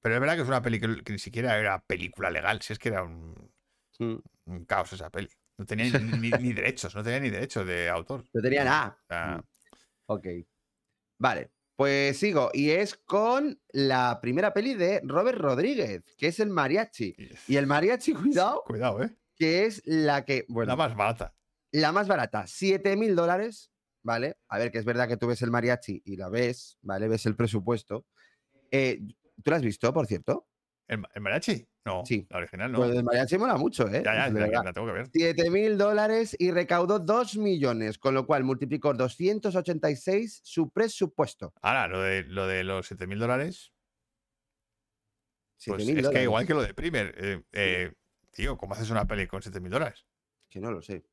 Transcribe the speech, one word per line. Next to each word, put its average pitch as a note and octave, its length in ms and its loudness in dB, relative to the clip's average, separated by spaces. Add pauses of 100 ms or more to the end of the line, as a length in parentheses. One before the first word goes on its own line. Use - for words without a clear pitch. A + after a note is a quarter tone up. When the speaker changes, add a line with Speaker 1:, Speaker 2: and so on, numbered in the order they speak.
Speaker 1:
pero A2+ 140 0
es B2 60 2
verdad D3+ 140 2
que E3 60 -2
es B2 60 0
una B2+ 160 0
peli A2+ 160 0
que, A2 240 -2
que G#2 100 -8
ni G2 60 -6
siquiera A#2+ 400 -2
era G2 260 0
película F2+ 460 -4
legal, E2+ 320 -2
si A2 100 -8
es G#2 60 -10
que A#2+ 100 -2
era F#2+ 140 -2
un, E2 500 -16 (440)
Speaker 2:
Mm. A2+ 200 -4 (300)
Speaker 1:
un F2 180 -12
caos G2 260 0
esa F2+ 180 -12
peli. G2 200 -8 (280)
No G2 80 -10
tenía A2 200 -2 (120)
ni, A2+ 200 0
ni, A2+ 120 -2
ni B2 240 0
Speaker 2:
<laughs> - 0 -
Speaker 1:
derechos, G2+ 420 -4
no G#2 60 -8
tenía A#2+ 200 -2
ni C3 80 -2
derecho G#2 340 -4
de F2 260 -2
autor. F2 440 -6
Speaker 2:
No A#2 80 0
tenía C3+ 240 2
nada. C3 360 0
Speaker 1:
O - 60 -20
sea E2 300 -6
Speaker 2:
Mm. - 60 -12 (640)
Ok. F#2 200 -4 (920)
Vale, G#2+ 340 0 (260)
pues C#3 420 2
sigo. E3 340 2
Y D3 180 2
es G3 240 2
con B3 600 0 (140)
la B2+ 500 2
primera E3+ 320 2
peli A#3+ 200 0
de F#3 320 2
Robert G3 340 0
Rodríguez, D3 640 0 (140)
que D3 100 0
es E3+ 140 -2
El G#3+ 80 2
Mariachi. E3 640 0
Speaker 1:
Yes. - 360 -18
Speaker 2:
Y C#3 60 4
El C#3 120 4
Mariachi, G3+ 460 2
cuidado, G3+ 520 2
Speaker 1:
Cuidado, A2 360 -2
¿eh? - 140 -4 (220)
Speaker 2:
que E3 280 2
es G#3+ 200 -4
la D3 400 2
que, C3 240 0
bueno, A#2 240 0
Speaker 1:
La - 20 0
más C#3+ 180 0
barata. G#2 400 -2 (380)
Speaker 2:
la D3+ 220 4
más G3 160 2
barata, A#2+ 380 0
siete F#3+ 500 2
mil G#3+ 180 4
dólares, F#3 560 0 (320)
¿vale? A#2 340 -2 (120)
A G2+ 80 -4
ver, A2+ 140 0
que A2 80 -4
es A2 60 -4
verdad A#2+ 220 2
que A#2+ 80 0
tú A#2+ 120 -2
ves A#2+ 140 0
El A#2+ 100 0
Mariachi A#2+ 520 0
y G2 140 -10
la F#2 100 -8
ves, A#2+ 540 -2
¿vale? G2 260 -2
Ves A2 200 0
el G#2+ 100 0
presupuesto. A2 680 0 (680)
Eh, C3 280 2 (420)
¿tú D3 100 2
la D#3+ 40 4
has D3+ 80 2
visto, A#2 300 2
por D#3 120 2
cierto? G#2 440 -4 (380)
Speaker 1:
¿El, A2 140 -4 (140)
el G#2 60 -10
Mariachi? C#3+ 440 -2 (180)
No, F#2 220 -4
Speaker 2:
Sí. G#2 240 -2
Speaker 1:
la F#2 80 -8
original F#2 340 -6
no. A#2+ 80 0
Speaker 2:
Pues B2 160 2
El B2 80 2
Mariachi B2 360 2
mola A3+ 180 2
mucho, B2+ 300 0
¿eh? G#2 180 0
Speaker 1:
Ya, G#2+ 100 2
ya, B2+ 160 2
Speaker 2:
De G#2+ 80 2
Speaker 1:
la, G#2 80 2
Speaker 2:
verdad. A2 180 2
Speaker 1:
la F#2 80 -6
tengo G#2 140 -6
que G2+ 60 -4
ver. A#2+ 180 -6
Speaker 2:
Siete E3 400 2
mil G#3 260 2
dólares G#3+ 640 2
y F3+ 120 4
recaudó F3 480 2
dos G#3 380 0
millones, C3 600 0
con C3+ 160 2
lo C3 100 2
cual C#3+ 180 2
multiplicó C3+ 500 0
doscientos F3 600 0
ochenta E3+ 360 0
y C#3+ 40 -2
seis G#3 480 -2
su D#3 280 -2
presupuesto. E3+ 880 -2
Speaker 1:
Ahora, A2+ 260 2
lo F#2 140 -2
de, F#2+ 220 2
lo F#2+ 240 -4
de F#2 160 0
los F#2+ 240 -4
siete F#2 200 -10
mil G2+ 120 -6
dólares, C3 520 -2 (1900)
pues G2+ 120 -4
Speaker 2:
Siete G#2+ 80 -2
mil A#2+ 40 0
Speaker 1:
es D3+ 60 2
que D3+ 120 2
Speaker 2:
dólares. C3 160 2
Speaker 1:
igual A#2 240 2
que D#3 60 2
lo D3 80 2
de G#2 120 -2
Primer, C3+ 440 -4
eh, G2 200 -4
Speaker 2:
Sí. - 160 -16
Speaker 1:
eh, F#2 400 0 (380)
tío, C3 260 -4
¿cómo G2 160 -8
haces A2 160 -6
una G#2+ 160 0
peli G2 220 -2
con F#2+ 140 -8
siete G2 180 -10
mil F2+ 120 -8
dólares? C3 340 -4 (440)
Speaker 2:
Que F#2+ 100 -14
no A2+ 120 -6
lo F2 100 -8
sé. F#2+ 160 -10 (160)